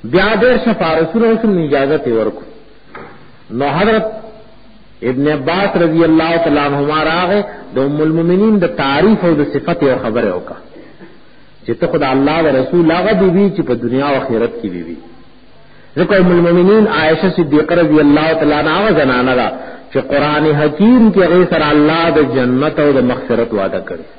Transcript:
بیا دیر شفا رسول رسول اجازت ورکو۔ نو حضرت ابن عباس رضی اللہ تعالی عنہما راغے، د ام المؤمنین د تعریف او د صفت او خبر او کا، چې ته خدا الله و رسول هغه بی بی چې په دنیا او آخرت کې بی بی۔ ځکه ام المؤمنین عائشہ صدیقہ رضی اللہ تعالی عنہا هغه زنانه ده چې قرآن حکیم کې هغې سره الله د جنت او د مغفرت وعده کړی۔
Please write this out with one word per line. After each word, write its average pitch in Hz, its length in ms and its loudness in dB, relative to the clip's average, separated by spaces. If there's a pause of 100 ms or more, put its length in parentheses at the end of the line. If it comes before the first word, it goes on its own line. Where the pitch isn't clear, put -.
بیا 185 380 0
دیر 247 160 4
شفا 175 380 -2
رسول 165 280 0
رسول 220 400 0
اجازت 139 440 0
ورکو۔ 110 340 -2 (1080)
نو 127 160 -4
حضرت 208 380 0 (960)
ابن 127 260 -2
عباس 156 500 -2
رضی 165 260 2
اللہ 160 400 2
تعالی 147 160 0
عنہما 143 440 -2
راغے، 180 380 -2 (340)
د - 20 -2
ام 143 240 -2
المؤمنین 170 600 2
د 175 40 0 (120)
تعریف 170 480 0
او 170 80 2
د 147 100 0 (100)
صفت 143 300 -4
او 131 200 2
خبر 113 200 -2
او 92 160 -2
کا، - 160 -14 (1080)
چې 117 140 -6
ته 175 80 0
خدا 147 240 -2
الله 139 300 0
و 160 60 2
رسول 156 440 2
هغه 185 220 0
بی 190 160 2
بی 190 200 2
چې 175 180 -4
په 127 60 0
دنیا 120 340 -2
او 139 80 0
آخرت 117 460 -2
کې 107 80 -8
بی 87 140 -10
بی۔ 82 120 -12 (1000)
ځکه 180 180 0
ام 180 160 4
المؤمنین 180 560 4
عائشہ 160 480 0
صدیقہ 151 380 0
رضی 156 260 2
اللہ 151 340 2
تعالی 151 200 0
عنہا 151 240 -2
هغه 208 140 0
زنانه 131 440 0
ده 117 120 0 (420)
چې 135 180 -2
قرآن 151 380 0
حکیم 190 680 4
کې 185 80 2
هغې 175 300 4
سره 156 160 0
الله 151 440 2
د 156 100 2 (160)
جنت 131 440 0
او 147 120 2
د 135 120 2
مغفرت 120 500 -2
وعده 95 360 -4
کړی۔ 82 180 -12 (120)